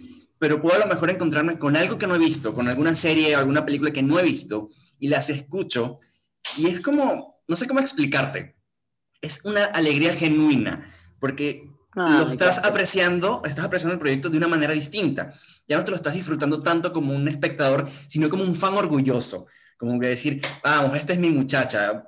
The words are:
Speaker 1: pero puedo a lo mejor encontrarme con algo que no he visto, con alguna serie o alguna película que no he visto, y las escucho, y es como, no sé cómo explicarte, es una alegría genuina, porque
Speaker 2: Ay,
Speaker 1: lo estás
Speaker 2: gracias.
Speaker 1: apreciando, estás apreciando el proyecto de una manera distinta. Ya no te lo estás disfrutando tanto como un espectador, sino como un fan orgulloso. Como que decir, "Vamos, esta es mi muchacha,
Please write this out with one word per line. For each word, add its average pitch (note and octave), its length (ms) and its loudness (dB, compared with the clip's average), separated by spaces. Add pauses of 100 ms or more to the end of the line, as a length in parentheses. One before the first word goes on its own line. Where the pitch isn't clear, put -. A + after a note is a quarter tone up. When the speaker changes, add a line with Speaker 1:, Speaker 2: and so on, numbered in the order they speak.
(380)
Speaker 1:
pero D3+ 220 0
puedo E3+ 160 4
a - 20 4
lo G#3 80 4
mejor E3+ 240 0
encontrarme D#3+ 480 0
con D3 180 2
algo F3+ 220 0
que G#3 80 -2
no F3+ 80 0
he E3+ 40 2
visto, D3+ 360 2
con B2 140 0
alguna D3+ 260 2
serie D#3 400 2
o C#3+ 40 4
alguna C#3 260 2
película C#3+ 280 -2
que C3+ 100 -2
no C#3+ 160 4
he F#3 40 4
visto, G#2+ 460 -2 (300)
y C#3 100 -4
las C#3+ 220 0
escucho, C#3 680 -4 (580)
y D#3 120 0
es F3+ 120 -2
como, C#4 680 -2
no E3+ 80 -2
sé B3+ 100 -4
cómo C4+ 140 0
explicarte, C3+ 760 -2 (640)
es D#3 240 -8
una G#3 220 0
alegría D#3+ 480 2
genuina, D3+ 720 2 (360)
porque C#3 500 -4 (260)
Speaker 2:
Ay, D#3 300 4
Speaker 1:
lo - 40 -2
estás F3+ 340 2
Speaker 2:
gracias. - 0 -
Speaker 1:
apreciando, F#3+ 800 2
estás D3+ 200 -4
apreciando F3 300 -2
el E3+ 60 -6
proyecto C#3 280 0
de D#3 80 0
una E3+ 120 2
manera D#3 260 0
distinta. D3+ 580 -4 (340)
Ya D3 120 2
no F#3 60 -2
te G3 60 -4
lo F#3 60 -4
estás D3+ 180 -4
disfrutando D3+ 480 -2
tanto E3+ 300 0
como C#3+ 220 -2
un C#3 140 0
espectador, C#3+ 600 0
sino - 400 -2
como F#3+ 160 -2
un F3+ 100 0
fan F#3+ 200 0
orgulloso. C3+ 720 0 (320)
Como A#2+ 200 -2
que B2 100 0
decir, C3+ 320 -2 (220)
"Vamos, C#3+ 340 2
esta F3 180 -2
es F3+ 40 0
mi E3+ 120 2
muchacha, A#2+ 760 0